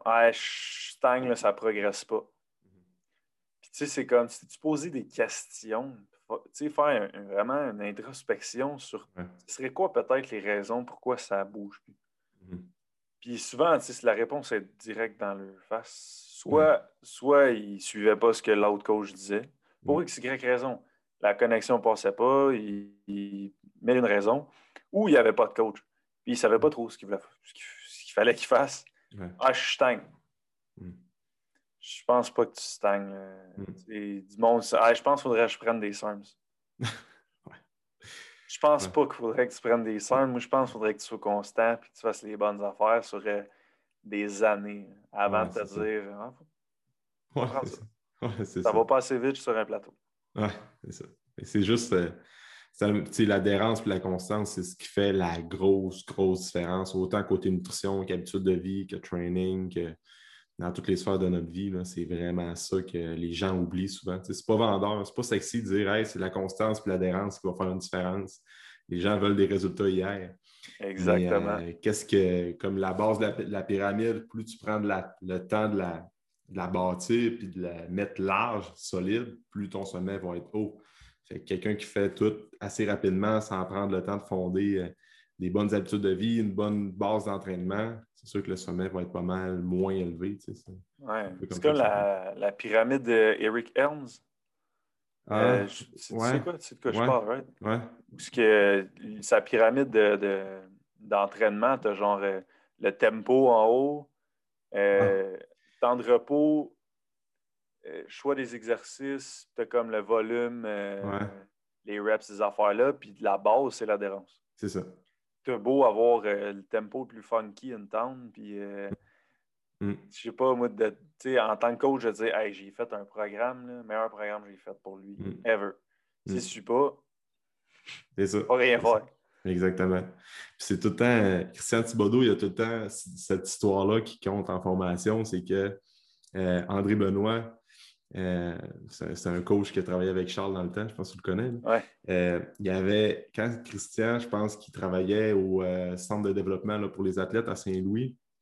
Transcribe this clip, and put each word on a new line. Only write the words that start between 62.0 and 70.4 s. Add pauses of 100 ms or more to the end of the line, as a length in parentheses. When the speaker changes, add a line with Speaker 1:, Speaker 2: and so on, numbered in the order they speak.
Speaker 2:
vraiment
ça
que (180)
les
gens
oublient
souvent.
Tu
sais,
c'est
pas
vendeur,
c'est
pas
sexy
de
dire, «
Hey,
c'est
la
constance
puis
l'adhérence
qui
va
faire
une
différence. » (480)
Les
gens
veulent
des
résultats
hier. (460)